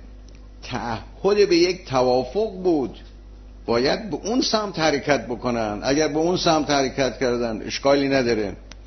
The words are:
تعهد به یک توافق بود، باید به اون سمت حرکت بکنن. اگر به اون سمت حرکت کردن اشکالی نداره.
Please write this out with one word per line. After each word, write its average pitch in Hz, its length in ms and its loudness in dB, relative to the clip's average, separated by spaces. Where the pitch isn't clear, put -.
تعهد 131 840 0
به 170 80 4
یک 180 280 2
توافق 135 760 0
بود، 151 360 0
باید 156 440 0
به 143 60 -4
اون 240 240 -2
سمت 214 380 -2
حرکت 143 480 2
بکنن. 117 560 -2
اگر 147 260 2
به 143 100 -2
اون 170 180 2
سمت 156 340 2
حرکت 135 480 0
کردن 120 440 0
اشکالی 139 460 2
نداره. 117 480 2